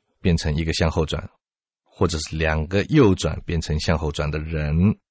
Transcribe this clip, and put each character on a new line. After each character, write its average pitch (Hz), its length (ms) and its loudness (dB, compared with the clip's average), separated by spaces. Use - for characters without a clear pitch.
变 87 140 4
成 80 200 -2
一 80 100 -2
个 80 80 -2
向 80 180 0
后 - 140 0
转， - 240 -8
或 - 260 -2
者 85 120 -4
是 76 160 -8
两 78 320 0
个 95 160 -2
右 113 320 6
转 80 300 -4
变 82 160 -2
成 78 180 -2
向 80 180 0
后 76 140 -4
转 76 180 -4
的 78 80 -4
人。 78 640 0